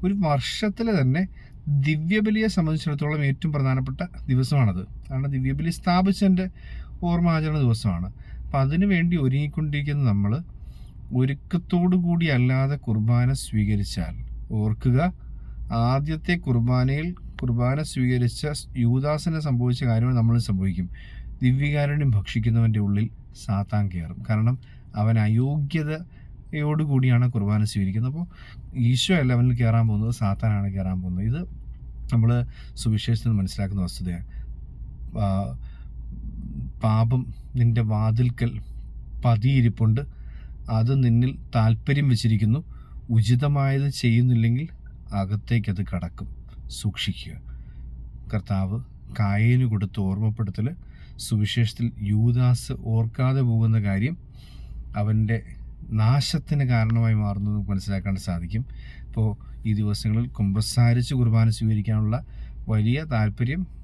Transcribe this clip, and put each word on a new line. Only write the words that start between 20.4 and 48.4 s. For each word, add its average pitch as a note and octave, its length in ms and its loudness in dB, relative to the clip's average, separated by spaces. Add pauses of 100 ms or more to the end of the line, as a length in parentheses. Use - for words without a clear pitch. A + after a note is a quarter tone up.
സംഭവിക്കും. F#2 380 0 (560)
ദിവ്യകാരുണ്യം C#3+ 720 2
ഭക്ഷിക്കുന്നവൻ്റെ A2+ 680 2
ഉള്ളിൽ G2+ 220 0 (360)
സാത്താൻ G#2 400 0 (100)
കയറും. E2+ 340 -8
കാരണം A2 280 2 (460)
അവൻ A2+ 140 4 (100)
അയോഗ്യതയോടുകൂടിയാണ് D3 2000 0
കുർബാന G#2+ 280 2 (100)
സ്വീകരിക്കുന്നത്. G#2 420 0
അപ്പോൾ E3+ 120 -4 (640)
ഈശോ B2+ 320 2
അല്ല B2+ 160 2
അവനിൽ B2 220 4
കയറാൻ A2+ 300 4
പോകുന്നത്, A2 320 0
സാത്താനാണ് G2+ 540 0
കയറാൻ F#2 280 -2
പോകുന്നത്. F2+ 280 -2
ഇത് D#3 100 -2 (720)
നമ്മൾ A2+ 160 6 (520)
സുവിശേഷത്തിൽ A2 480 0
നിന്ന് G#2+ 120 2
മനസ്സിലാക്കുന്ന G2 460 -2
വസ്തുതയാണ്. F2 380 -6 (960)
ആ, - 20 2 (1600)
പാപം A2+ 360 4 (380)
നിന്റെ A#2 240 4 (100)
വാതിൽക്കൽ A#2 580 2 (760)
പതിയിരിപ്പുണ്ട്, A#2 760 4 (760)
അത് A#2 160 2 (100)
നിന്നിൽ A#2+ 280 4 (260)
താല്പര്യം A#2 560 4
വെച്ചിരിക്കുന്നു, A2+ 480 2 (560)
ഉചിതമായത് C#3 680 2 (140)
ചെയ്യുന്നില്ലെങ്കിൽ A#2+ 680 4 (540)
അകത്തേക്കത് G2+ 680 -2
കടക്കും, - 380 -6 (500)
സൂക്ഷിക്കുക. - 540 -6 (1000)
കർത്താവ് G2 460 -2 (400)